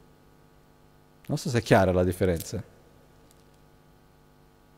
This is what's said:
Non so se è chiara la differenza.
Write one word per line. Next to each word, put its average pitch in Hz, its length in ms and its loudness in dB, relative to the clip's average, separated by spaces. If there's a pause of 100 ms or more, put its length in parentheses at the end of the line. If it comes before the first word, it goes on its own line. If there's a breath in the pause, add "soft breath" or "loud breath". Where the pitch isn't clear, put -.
(1300)
Non 147 120 -6
so - 100 -10
se 117 80 -2
è 113 60 0
chiara 95 300 4
la 90 120 2
differenza. 90 580 -2 (2250)